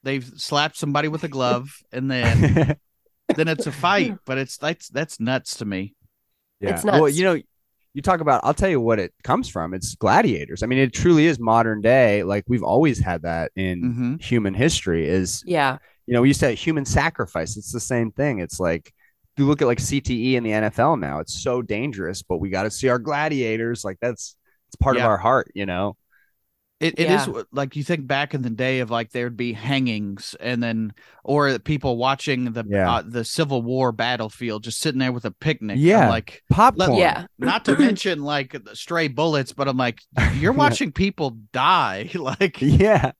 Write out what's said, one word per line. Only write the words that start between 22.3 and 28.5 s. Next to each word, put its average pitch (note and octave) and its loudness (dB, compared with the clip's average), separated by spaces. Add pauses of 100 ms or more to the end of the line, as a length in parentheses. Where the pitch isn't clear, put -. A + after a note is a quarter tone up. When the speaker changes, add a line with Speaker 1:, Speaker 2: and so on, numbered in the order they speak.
Speaker 2:
we F#2+ -6
gotta F#2+ -2
see C3 -2
our B2 2
gladiators. A#2+ -4
Like, F#2+ -8
that's, - -6 (320)
it's - -20
part C3 4
of B2 0
Speaker 1:
Yeah. A#2+ 4
Speaker 2:
our G#2 4
heart, A2+ 2
you G2+ -4
know? F#2+ -4 (840)
Speaker 1:
It, D#3+ -2
it D#3+ 0
is - 0
Speaker 3:
Yeah. D3 2
Speaker 1:
w-, A2+ -8
like, C#3 -4
you D3 -6
think D3+ -4
back C#3 -2
in C3+ -4
the A#2+ -4
day B2+ -2